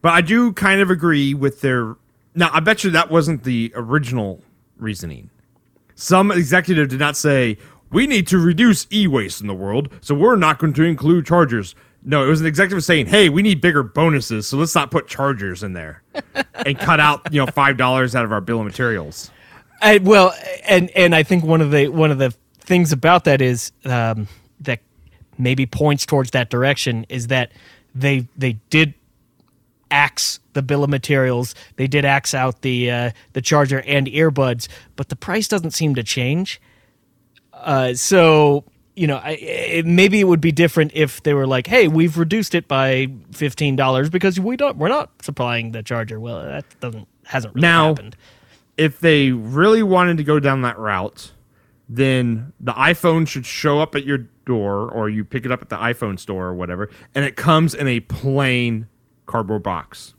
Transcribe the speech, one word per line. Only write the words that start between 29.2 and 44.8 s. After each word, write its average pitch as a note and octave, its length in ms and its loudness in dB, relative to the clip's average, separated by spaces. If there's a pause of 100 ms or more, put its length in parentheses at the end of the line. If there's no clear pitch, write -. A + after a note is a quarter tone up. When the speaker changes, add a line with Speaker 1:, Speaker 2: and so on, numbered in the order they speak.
Speaker 2:
axe - 480 -2 (140)
the C#3 80 -2
bill C#3+ 220 0
of C#3+ 60 0
materials. B2+ 680 -2 (200)
They C3+ 120 -4
did C#3+ 180 0
axe C#3 280 0
out C3 280 -4
the, B2 300 -2
uh, A#2+ 200 -4 (220)
the C3+ 80 -4
charger C#3 440 0
and C#3 220 0
earbuds, C3+ 600 0 (280)
but - 140 -10
the C3+ 60 -6
price G#3 320 -4
doesn't E3+ 240 -4
seem D3+ 240 0
to A#2+ 80 -4
change. C3+ 580 -4 (920)
Uh, C3 400 -2
so, D3+ 720 4 (320)
you E3+ 120 -2
know, C#3 100 -2
I, C#3 140 -10
it, E3 540 -4
maybe F#3 340 4
it G3+ 40 4
would E3+ 180 4
be E3 100 2
different D#3 440 2
if D3+ 280 -2
they D3+ 100 0
were C#3 140 0
like, B2+ 200 -2
"Hey, G#3+ 220 4
we've D#3+ 280 2
reduced F3 380 -2
it E3+ 120 -2
by C3+ 400 0 (260)
fifteen C#3 420 -4
dollars C3 340 0
because F3+ 300 -2
we A3+ 160 -4
don't, C4+ 220 -4
we're D3+ 100 -2